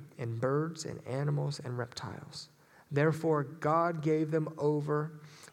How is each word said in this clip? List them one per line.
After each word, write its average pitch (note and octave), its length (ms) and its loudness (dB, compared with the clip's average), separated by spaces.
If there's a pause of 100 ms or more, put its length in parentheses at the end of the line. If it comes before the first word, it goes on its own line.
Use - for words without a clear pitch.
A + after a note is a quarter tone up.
(180)
and A#2 240 -4
birds D3+ 420 0
and A2+ 240 -6
animals C#3+ 560 -2
and B2 140 -6
reptiles. - 720 -10 (420)
Therefore, D3+ 540 4
God E3 560 2
gave D#3 280 2
them D#3 280 0
over D3+ 640 0 (320)